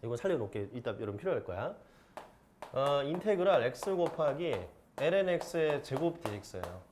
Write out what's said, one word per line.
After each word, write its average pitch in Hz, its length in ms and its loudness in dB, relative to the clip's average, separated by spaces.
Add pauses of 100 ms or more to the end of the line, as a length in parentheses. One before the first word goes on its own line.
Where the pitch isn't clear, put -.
이건 117 140 -2
살려놓을게. 107 560 -2
이따 120 260 -4
여러분 104 180 -4
필요할 160 260 -2
거야. 117 320 -4 (960)
어, 139 300 2
인테그랄 180 600 4
X 127 320 0
곱하기 160 580 2 (440)
L 156 160 2
N 196 160 4
X의 160 540 0
제곱 165 400 0
디엑스예요. 95 580 -8 (100)